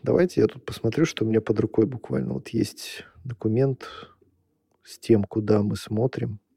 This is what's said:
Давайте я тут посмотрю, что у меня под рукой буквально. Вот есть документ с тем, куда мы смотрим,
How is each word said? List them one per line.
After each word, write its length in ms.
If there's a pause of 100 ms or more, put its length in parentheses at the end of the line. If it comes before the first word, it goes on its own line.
Давайте 400
я 40
тут 180
посмотрю, 420
что 180
у 40
меня 120
под 200
рукой 260
буквально. 480
Вот 160
есть 540 (200)
документ 640 (960)
с 140
тем, 260
куда 380
мы 140
смотрим, 600 (180)